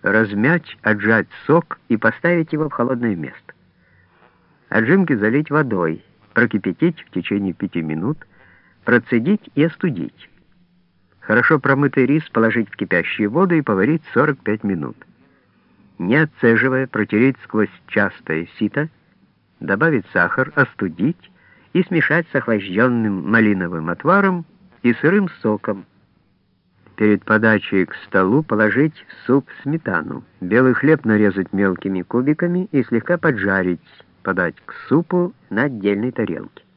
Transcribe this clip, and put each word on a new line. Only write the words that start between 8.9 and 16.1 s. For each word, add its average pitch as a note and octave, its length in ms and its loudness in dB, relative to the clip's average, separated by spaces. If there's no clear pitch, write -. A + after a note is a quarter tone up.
и C#3+ 80 2
остудить. D#3 680 -4
Хорошо B2 400 2
промытый C3+ 460 2
рис D3+ 240 0
положить A2+ 400 0
в - 80 -18
кипящую F#2 520 -2
воду E3+ 260 2
и D#3 60 2
поварить A#2 420 0
сорок C#3+ 260 0
пять G#2+ 240 -4
минут. D#2+ 320 -4
Не F#2 160 0